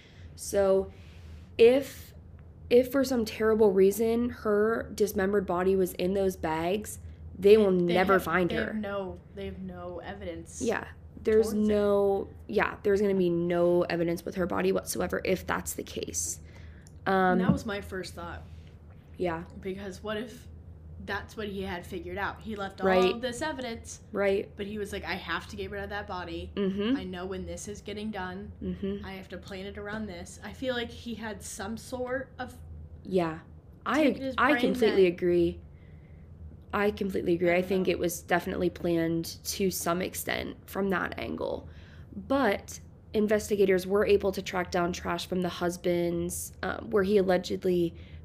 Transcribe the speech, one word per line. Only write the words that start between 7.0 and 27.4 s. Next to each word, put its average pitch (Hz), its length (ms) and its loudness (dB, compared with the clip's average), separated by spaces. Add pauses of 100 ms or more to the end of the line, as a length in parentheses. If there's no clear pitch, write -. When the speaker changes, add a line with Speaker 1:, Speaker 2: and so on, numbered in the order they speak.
Speaker 1:
they 202 180 10
will 202 140 6
Speaker 2:
They 175 220 4
Speaker 1:
never 185 200 6
Speaker 2:
have, 180 100 6
Speaker 1:
find 170 280 2
Speaker 2:
they - 60 0
Speaker 1:
her. - 100 0
Speaker 2:
have 220 80 -6
no, 202 440 -6 (140)
they 196 120 -10
have 185 140 -10
no 180 460 -10
evidence 180 560 -10
Speaker 1:
Yeah. 214 240 0 (380)
There's 220 280 6
Speaker 2:
towards 214 160 2
it. 208 60 4
Speaker 1:
no, 202 560 4 (180)
yeah, 208 360 2
there's 202 180 4
gonna 196 140 4
be 180 140 4
no 175 540 4
evidence 170 400 0
with - 120 -6
her 180 100 0
body 190 260 2
whatsoever - 540 -2
if 180 220 0
that's 175 260 -2
the - 100 -8
case. - 560 -6 (640)
Um, 196 80 2
Speaker 2:
And 185 280 4
that 185 100 0
was - 140 -6
my 202 160 -6
first 190 320 -10
thought. 170 300 -12 (760)
Speaker 1:
Yeah. 170 260 -4 (180)
Speaker 2:
Because 190 420 -10
what 214 140 -6
if - 300 -12 (580)
that's - 300 -8
what 214 120 -8
he 196 160 -6
had 185 220 -6
figured 175 320 -8
out? 190 220 -4
He 220 160 -8
left 196 260 -8
all 190 60 4
Speaker 1:
Right. 185 260 6
Speaker 2:
of 226 80 -6
this 240 200 -4
evidence. 262 580 -6 (140)
Speaker 1:
Right. 202 420 2
Speaker 2:
But 202 120 -8
he 214 100 -8
was 196 160 -6
like, 196 120 -6
"I 165 100 -4
have 175 320 -4
to - 100 -12
get 190 120 -8
rid 202 140 -8
of 202 60 -8
that 202 180 -8
body. 175 480 -8
Speaker 1:
Mm-hmm. 202 420 0
Speaker 2:
I 277 60 -6
know 185 220 -8
when 185 200 -8